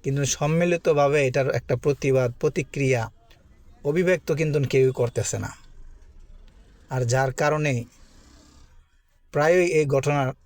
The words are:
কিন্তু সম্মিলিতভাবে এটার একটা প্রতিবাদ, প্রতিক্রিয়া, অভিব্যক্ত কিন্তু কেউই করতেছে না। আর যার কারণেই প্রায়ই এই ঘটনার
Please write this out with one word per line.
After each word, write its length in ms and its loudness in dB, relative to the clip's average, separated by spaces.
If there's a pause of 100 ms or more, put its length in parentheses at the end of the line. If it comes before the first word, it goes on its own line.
কিন্তু 220 -2
সম্মিলিতভাবে 1000 2
এটার 280 0
একটা 220 -2
প্রতিবাদ, 520 0 (100)
প্রতিক্রিয়া, 640 -2 (840)
অভিব্যক্ত 500 0
কিন্তু 220 -2 (140)
কেউই 220 4
করতেছে 460 -4
না। 120 -8 (1400)
আর 140 -2
যার 280 0
কারণেই 460 0 (1600)
প্রায়ই 380 4
এই 140 2
ঘটনার 420 0 (180)